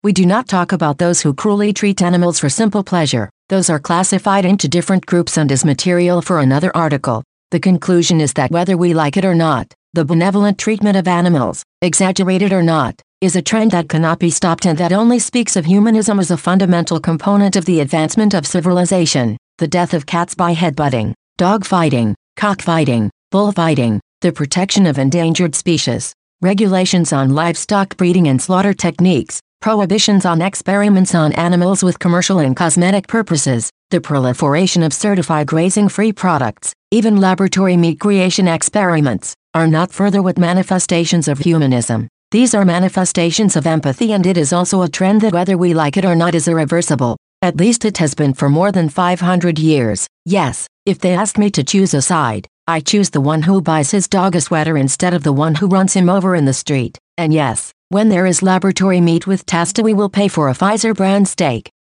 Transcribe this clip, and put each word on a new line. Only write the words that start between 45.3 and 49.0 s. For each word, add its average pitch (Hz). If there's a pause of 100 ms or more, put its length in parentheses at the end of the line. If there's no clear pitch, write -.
whether 175
we 175
like 156
it 190
or 180
not 170
is 160
irreversible. 156 (240)
At 180
least 220
it 208
has 151
been 143
for 143
more 170
than 170
five 180